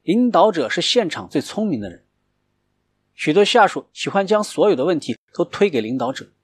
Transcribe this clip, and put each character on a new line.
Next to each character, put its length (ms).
领 300
导 200
者 160
是 140
现 260
场 220
最 100
聪 280
明 120
的 100
人。 160
许 200
多 100
下 220
属 280
喜 180
欢 160
将 160
所 260
有 60
的 100
问 140
题 180
都 100
推 280
给 100
领 160
导 160
者 180